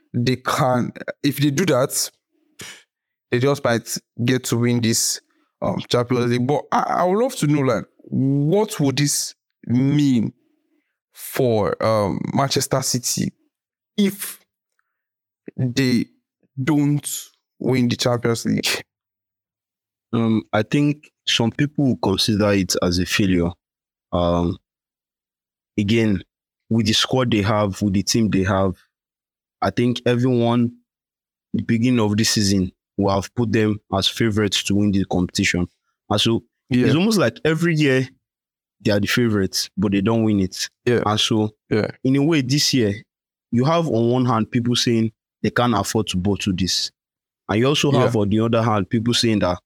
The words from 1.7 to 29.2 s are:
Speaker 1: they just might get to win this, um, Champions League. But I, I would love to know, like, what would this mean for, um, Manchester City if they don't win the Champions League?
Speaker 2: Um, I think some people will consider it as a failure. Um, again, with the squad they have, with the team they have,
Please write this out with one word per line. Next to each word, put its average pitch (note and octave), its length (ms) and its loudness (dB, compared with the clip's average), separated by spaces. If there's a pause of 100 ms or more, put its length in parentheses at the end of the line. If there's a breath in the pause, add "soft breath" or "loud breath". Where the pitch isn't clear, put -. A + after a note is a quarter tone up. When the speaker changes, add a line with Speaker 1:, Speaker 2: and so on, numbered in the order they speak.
Speaker 1:
they A#2+ 100 0
just C#3 260 0
might A#2 320 -2 (260)
get B2 220 0
to - 100 -2
win A#2+ 240 2
this, A2+ 400 0 (420)
um, - 160 -4 (120)
Champions A#2+ 420 0
League. B2 160 0
But D3 240 0
I, - 280 0
I E3 40 2
would F#3 180 0
love C4+ 140 -2
to D#3 120 -2
know, D3 120 2
like, B2 240 0 (140)
what C#3+ 800 0
would C#3 160 2
this - 400 -2 (300)
mean C3 640 2 (800)
for, - 760 -2
um, G#2 360 0 (120)
Manchester C3+ 480 -2
City - 520 -4 (640)
if G3 420 -2 (1200)
they B2 480 0 (580)
don't D3 640 -2 (300)
win B2+ 300 0
the - 80 -2
Champions A#2+ 480 -2
League? G#2 400 -2 (1300)
Speaker 2:
Um, A2+ 300 2 (100)
I - 100 2
think D3 480 -2 (160)
some - 240 0
people C#3+ 360 0
will A2+ 100 0
consider G2+ 560 0
it F#2+ 280 0
as F2+ 180 0
a F2+ 60 0
failure. F2+ 440 0 (640)
Um, F2 440 0 (1200)
again, G#2+ 440 2 (480)
with A2+ 160 2
the G#2 60 2
squad B2+ 400 0
they G#2+ 100 2
have, G#2 400 0
with G2+ 120 0
the G2 100 0
team A2+ 260 0
they F#2+ 140 0
have, F#2+ 320 0 (840)